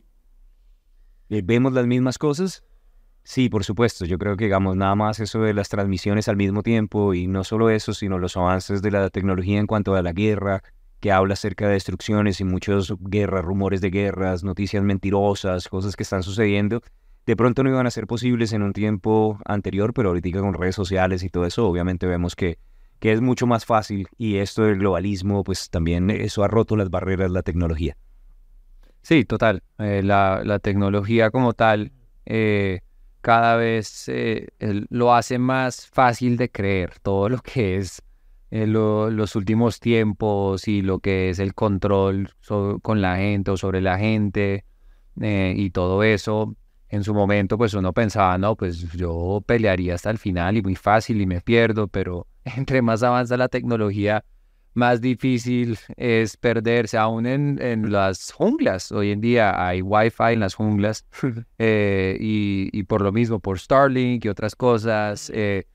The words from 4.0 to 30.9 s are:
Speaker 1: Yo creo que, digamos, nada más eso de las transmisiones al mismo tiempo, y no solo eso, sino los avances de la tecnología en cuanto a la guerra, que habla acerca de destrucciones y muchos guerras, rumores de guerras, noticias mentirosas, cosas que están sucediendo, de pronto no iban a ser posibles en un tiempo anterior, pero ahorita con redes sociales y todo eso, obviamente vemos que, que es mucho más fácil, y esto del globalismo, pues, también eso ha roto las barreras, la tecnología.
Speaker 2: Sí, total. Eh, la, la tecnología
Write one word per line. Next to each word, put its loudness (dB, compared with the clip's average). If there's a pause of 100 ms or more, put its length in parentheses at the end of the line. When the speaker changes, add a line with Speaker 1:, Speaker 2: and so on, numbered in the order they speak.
Speaker 1:
Yo -2
creo -2
que, -2
digamos, 2
nada 2
más 0
eso -4
de 2
las -2
transmisiones -2
al 0
mismo 2
tiempo, 0
y -2
no -2
solo 2
eso, -2
sino -4
los -4
avances 0
de 0
la 2
tecnología 0
en 0
cuanto 0
a 2
la -4
guerra, -2 (380)
que 0
habla 4
acerca -4
de 2
destrucciones 0
y -2
muchos 0
guerras, -2
rumores 0
de 0
guerras, -2
noticias -2
mentirosas, 0
cosas -6
que -6
están -2
sucediendo, 0 (440)
de 2
pronto 2
no 2
iban 0
a -2
ser -8
posibles -2
en -2
un -2
tiempo 0
anterior, -2
pero 2
ahorita -2
con 0
redes -2
sociales 0
y -6
todo -2
eso, 0
obviamente -2
vemos -2
que, -2 (400)
que 2
es 2
mucho 0
más 0
fácil, 0 (120)
y 0
esto -2
del 4
globalismo, 0
pues, -6
también 2
eso -2
ha 2
roto 2
las 0
barreras, -2
la -2
tecnología. -2 (1040)
Speaker 2:
Sí, 4
total. 0 (160)
Eh, 0
la, 2
la 0
tecnología 2